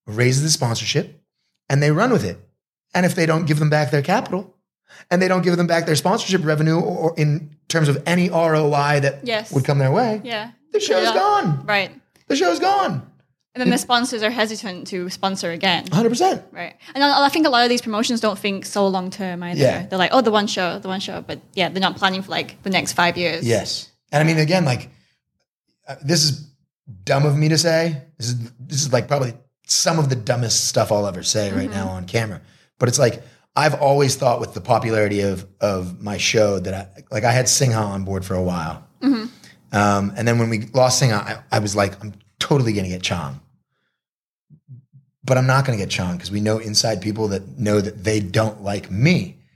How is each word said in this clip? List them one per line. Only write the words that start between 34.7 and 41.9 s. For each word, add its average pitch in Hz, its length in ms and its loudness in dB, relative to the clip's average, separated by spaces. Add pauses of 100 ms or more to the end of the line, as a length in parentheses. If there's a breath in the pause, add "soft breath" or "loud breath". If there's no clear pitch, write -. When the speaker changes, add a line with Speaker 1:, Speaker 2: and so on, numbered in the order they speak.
Speaker 1:
of, 95 240 -2 (140)
of 92 420 -2
my 101 160 -6
show 104 420 2
that 92 140 -4
I, 98 140 -8 (240)
like, 120 140 -2
I 117 80 4
had 127 160 2
Singha 123 280 2
on 98 280 -2
board 95 180 -4
for 95 120 -6
a 92 60 0
while. 85 460 -4 (140)
Speaker 2:
Mm-hmm. 240 240 0 (520 loud breath)
Speaker 1:
Um, 101 380 2
and 117 100 -4
then 117 140 4
when 117 100 0
we 110 240 -4
lost 127 260 4
Singha, 120 160 4 (360)
I, 117 60 2
I - 20 0
was 104 160 -2
like, 101 260 0